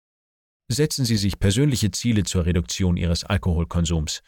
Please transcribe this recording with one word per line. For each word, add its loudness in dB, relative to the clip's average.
Setzen 0
Sie 2
sich 0
persönliche 2
Ziele 0
zur -2
Reduktion 0
Ihres -2
Alkoholkonsums, -2